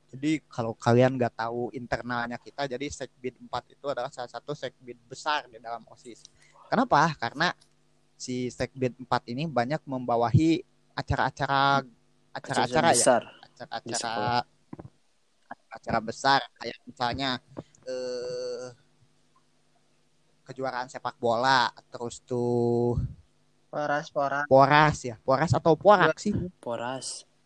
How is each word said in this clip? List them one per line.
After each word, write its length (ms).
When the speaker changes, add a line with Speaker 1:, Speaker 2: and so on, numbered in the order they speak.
Speaker 1:
Jadi 400
kalau 240
kalian 480
nggak 160
tahu 400
internalnya 640
kita, 240
jadi 240
sekbid 560
empat 320
itu 160
adalah 160
salah 240
satu 240
sekbid 480
besar 480
di 80
dalam 320
osis. 320
Kenapa? 480
Karena 320
si 320
sekbid 560
empat 240
ini 160
banyak 400
membawahi 800
acara-acara, 880
acara-acara 320
Speaker 2:
Acara 240
Speaker 1:
ya? 80
Speaker 2:
besar 320
di 240
Speaker 1:
Acara-acara, 480
Speaker 2:
sekolah. 420
Speaker 1:
acara 240
besar 400
kayak 220
misalnya, 420
eh, 880
kejuaraan 400
sepak 320
bola, 480
terus 320
tuh 720
Speaker 3:
Poras, 320
porak. 400
Speaker 1:
Poras 560
ya, 240
Poras 240
atau 240
Porak 400
Speaker 3:
Iya. 80
Speaker 1:
sih? 120
Speaker 2:
Poras. 640